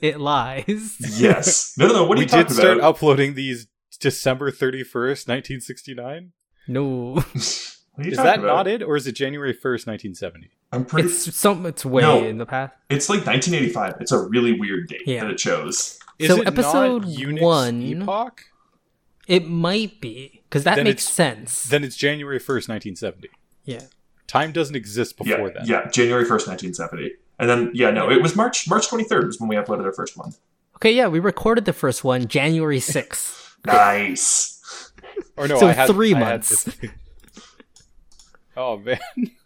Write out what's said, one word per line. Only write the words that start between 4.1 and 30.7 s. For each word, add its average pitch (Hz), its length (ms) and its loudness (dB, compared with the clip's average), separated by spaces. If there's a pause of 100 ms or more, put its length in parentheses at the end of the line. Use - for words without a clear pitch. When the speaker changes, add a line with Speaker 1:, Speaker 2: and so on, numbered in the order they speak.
Speaker 3:
thirty-first, 131 800 -4
nineteen 131 320 -6
sixty-nine? 135 720 -14 (340)
Speaker 1:
No. 131 600 -2
Speaker 2:
<laughs> - 60 -20 (640)
What 139 60 -8
are 180 60 -4
you - 20 -4
Speaker 3:
Is 262 60 -2
Speaker 2:
talking 262 120 6
Speaker 3:
that 214 80 2
Speaker 2:
about? 123 200 0
Speaker 3:
not 190 100 0
it, 220 120 -4
or 151 140 -2
is 135 140 -2
it 123 80 -8
January 139 360 -4
first, 120 360 -4
nineteen 104 260 -10
seventy? - 360 -12 (200)
Speaker 2:
I'm 127 140 -4
pretty 165 240 0
Speaker 1:
It's - 260 -4
some, 185 320 0
it's - 180 -10
way 131 180 4
Speaker 2:
No. 135 220 6
Speaker 1:
in 110 140 -6
the 117 80 -8
past. 135 260 -6 (160)
Speaker 2:
It's, 143 200 -2
like, 202 180 0
nineteen 135 280 0
eighty-five. 113 460 -2
It's 117 120 -4
a 120 80 4
really 117 320 2
weird 98 340 -4
date - 180 -14
Speaker 1:
Yeah. 123 200 -4
Speaker 2:
that 104 80 -6
it 90 60 -6
chose. 85 600 -4 (180)
Speaker 3:
Is 160 120 0
Speaker 1:
So 180 80 8
Speaker 3:
it 226 80 2
not - 20 0
Speaker 1:
episode 208 600 2
Speaker 3:
Unix 147 340 -6
Speaker 1:
one, 131 420 2
Speaker 3:
Epoch? 196 600 -6 (840)
Speaker 1:
it 180 220 2
might 175 520 -2
be, 127 480 -14
'cause 143 140 0
that 170 140 2
Speaker 3:
Then 143 80 2
Speaker 1:
makes 139 220 2
Speaker 3:
it's, - 60 -4
Speaker 1:
sense. 117 520 -2
Speaker 3:
then 139 180 0
it's 131 140 -8
January 143 420 -4
first, 123 300 -4
nineteen 104 260 -8
seventy. - 360 -10 (340)
Speaker 1:
Yeah. 120 160 -12 (480)
Speaker 3:
Time 151 240 0
doesn't 147 240 -2
exist 107 440 -6
Speaker 2:
Yeah, 107 140 -2
Speaker 3:
before 101 160 -2
then. - 160 -12
Speaker 2:
yeah, 104 240 -2
January 120 340 4
first, 117 220 0
nineteen 92 280 -8
seventy. 82 400 -10 (260)
And 120 100 2
then, 120 240 0
yeah, 117 160 4
no, 107 220 2
it 135 100 6
was 165 140 0
March, 226 320 0
March 214 200 2
twenty-third 220 380 0
was 107 140 -8
when 113 80 -4
we 107 80 0
uploaded 101 300 -2
our 95 60 -2
first - 240 -10
one. - 180 -16 (420)